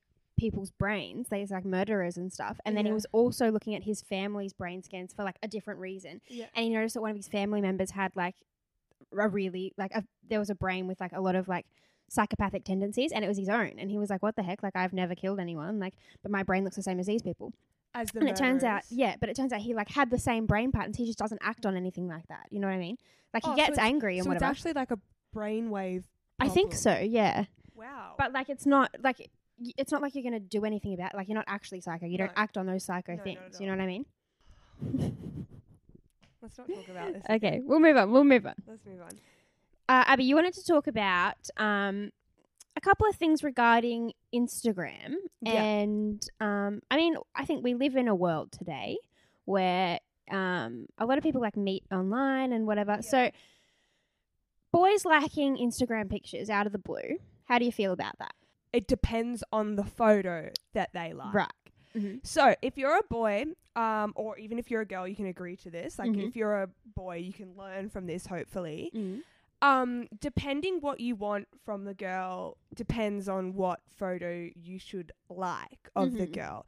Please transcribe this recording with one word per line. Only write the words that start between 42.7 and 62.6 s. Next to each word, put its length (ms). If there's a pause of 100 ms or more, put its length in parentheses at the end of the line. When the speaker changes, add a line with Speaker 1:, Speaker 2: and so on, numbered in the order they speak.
Speaker 1:
a 60
couple 260
of 80
things 280
regarding 720 (200)
Instagram. 800 (260)
Speaker 2:
Yeah. 220
Speaker 1:
And, 640 (160)
um, 480
I 80
mean, 180 (200)
I 100
think 180
we 120
live 200
in 120
a 80
world 360
today 460 (480)
where, 540 (320)
um, 560 (100)
a 80
lot 120
of 60
people, 160
like, 160
meet 360
online 600
and 160
whatever. 260
Speaker 2:
Yeah. 80
Speaker 1:
So 300 (1400)
boys 340
liking 520
Instagram 520
pictures 400
out 160
of 60
the 80
blue, 400 (260)
how 140
do 60
you 60
feel 220
about 260
that? 140 (380)
Speaker 2:
It 160
depends 640
on 240
the 80
photo 640 (240)
that 200
they 200
like. 200
Speaker 1:
Right. 140 (480)
Mm-hmm. 280
Speaker 2:
So 400